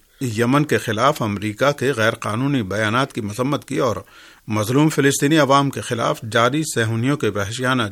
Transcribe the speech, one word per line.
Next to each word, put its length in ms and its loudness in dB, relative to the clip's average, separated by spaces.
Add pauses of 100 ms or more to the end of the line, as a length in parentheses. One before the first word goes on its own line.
(220)
یمن 420 2
کے 140 0
خلاف 440 0
امریکہ 500 0
کے 240 -2
غیر 180 2
قانونی 500 -2
بیانات 500 -2
کی 80 -6
مذمت 460 -4
کی 100 -6
اور 180 0 (520)
مظلوم 420 2
فلسطینی 480 2
عوام 320 4
کے 120 -8
خلاف 400 -4 (100)
جاری 320 2 (120)
صہیونیوں 420 0
کے 120 0
وحشیانہ 640 -2